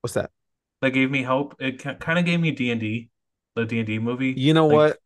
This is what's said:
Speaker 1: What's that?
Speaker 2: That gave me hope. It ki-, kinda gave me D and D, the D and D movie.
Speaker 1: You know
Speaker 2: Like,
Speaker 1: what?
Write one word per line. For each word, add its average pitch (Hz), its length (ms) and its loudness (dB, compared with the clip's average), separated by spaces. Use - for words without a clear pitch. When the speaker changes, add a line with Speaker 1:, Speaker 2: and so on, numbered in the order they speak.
Speaker 1:
What's - 140 -8
that? - 160 -4
Speaker 2:
That 135 80 2
gave 131 200 0
me 135 120 -2
hope. 131 360 -4
It 131 200 -6
ki-, 139 220 -10
kinda 170 220 0
gave 170 180 0
me 165 100 0
D 123 200 -2
and 117 100 -2
D, 113 300 -6
the 117 100 -2
D 117 140 -4
and 113 80 -2
D 110 120 -4
movie. 123 380 -4
Speaker 1:
You 139 180 2
know 160 120 6
Speaker 2:
Like, 151 80 6
Speaker 1:
what? 151 320 4